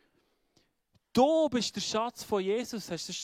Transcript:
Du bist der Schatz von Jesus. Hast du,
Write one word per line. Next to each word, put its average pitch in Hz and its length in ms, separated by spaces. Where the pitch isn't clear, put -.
Du 302 360
bist - 280
der 208 40
Schatz 226 440
von 202 180
Jesus. 220 480
Hast 170 180
du, 185 40